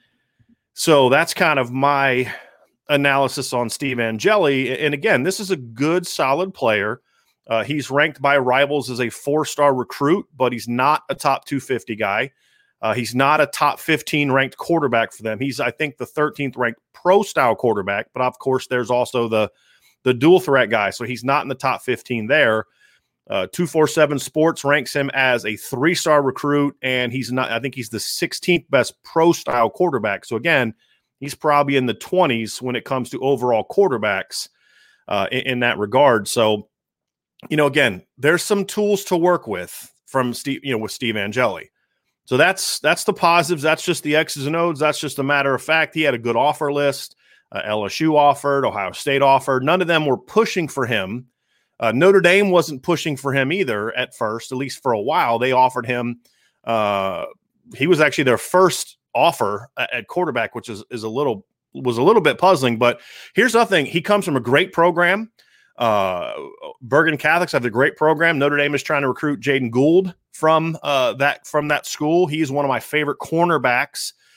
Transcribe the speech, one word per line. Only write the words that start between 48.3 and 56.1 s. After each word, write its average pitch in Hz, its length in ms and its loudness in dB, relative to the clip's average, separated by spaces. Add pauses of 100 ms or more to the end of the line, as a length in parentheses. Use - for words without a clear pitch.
Ohio 104 280 -4
State 139 280 -2
offered. 135 420 2
None 175 200 2
of 165 60 -2
them 156 180 2
were 131 100 2
pushing 202 520 -2
for 127 180 -4
him. 113 400 -4 (520)
Uh, 113 140 2
Notre 185 300 6
Dame 190 280 4
wasn't 160 320 0
pushing 156 340 -2
for 135 180 -4
him 135 180 0
either 117 420 -2
at 123 200 -6
first, 113 380 -6
at 131 40 -6
least 131 240 -8
for 127 120 0
a 107 80 0
while. 127 380 0
They 127 140 0
offered 127 320 2
him, 120 360 -4 (420)